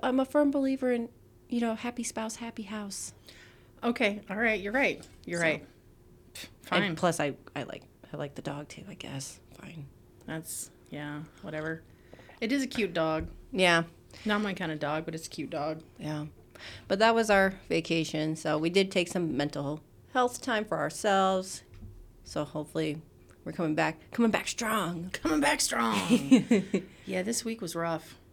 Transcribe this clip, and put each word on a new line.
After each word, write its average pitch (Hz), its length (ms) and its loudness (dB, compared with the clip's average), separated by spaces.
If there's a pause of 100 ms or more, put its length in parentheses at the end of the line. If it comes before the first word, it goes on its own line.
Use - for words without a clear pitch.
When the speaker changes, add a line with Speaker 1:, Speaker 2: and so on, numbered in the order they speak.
Speaker 1:
I'm 254 160 4
a 262 60 4
firm 294 260 4
believer 269 400 2
in, 233 160 0 (400)
you 240 140 0
know, 226 140 0
happy 240 280 -6
spouse, 226 320 -6
happy 226 280 -10
house." 202 500 -8 (680)
Speaker 2:
Okay. 233 380 0 (100)
All 190 80 -4
right. 220 220 2
You're 202 140 -6
right. 247 280 2 (240)
You're 170 140 -2
Speaker 1:
So 170 60 2
Speaker 2:
right. 156 200 0 (680)
Pff, - 140 -14 (240)
Speaker 1:
And 185 120 4
Speaker 2:
fine. 180 140 -2
Speaker 1:
plus, 165 240 2
I, 143 140 0 (200)
I 139 80 -4
like, - 200 -12 (300)
I 147 40 -6
like 147 180 -8
the - 60 -12
dog 147 260 -8
too, - 220 -16
I 196 60 -14
guess. - 440 -10 (220)
Fine. 151 240 -14 (400)
Speaker 2:
That's, - 460 -8 (180)
yeah, 147 300 -8 (220)
whatever. 156 420 -6 (560)
It 233 140 -2
is 277 100 2
a 247 40 -4
cute 196 260 -2
dog. 160 340 0 (240)
Speaker 1:
Yeah. 175 320 6 (400)
Speaker 2:
Not 214 180 2
my 202 120 -2
kind 175 180 -4
of 156 80 -4
dog, 151 240 -2
but 160 120 -8
it's 160 120 -10
a - 20 -12
cute 139 200 -8
dog. 156 320 -4 (180)
Speaker 1:
Yeah. 151 260 -6 (640)
But 196 120 2
that 226 140 8
was 226 160 4
our 190 260 6 (120)
vacation. 160 720 0
So 156 200 0
we 160 120 2
did 190 200 4
take 180 200 0
some 165 260 0
mental 143 460 -2 (320)
health 254 280 2
time 220 220 0
for 196 160 -2
ourselves. 190 840 2 (600)
So - 220 -4
hopefully 156 560 -4 (420)
we're 165 80 -8
coming 156 240 0
back, 160 360 0
coming 233 200 4
back - 160 0
strong. 190 640 -2
Speaker 2:
Coming 311 300 0
back 294 180 4
strong. 233 400 2
Speaker 1:
<laughs> 196 1080 4
Speaker 2:
Yeah, 185 180 -2
this 226 200 -4
week 226 180 -6
was 170 140 -6
rough. 165 420 -4 (160)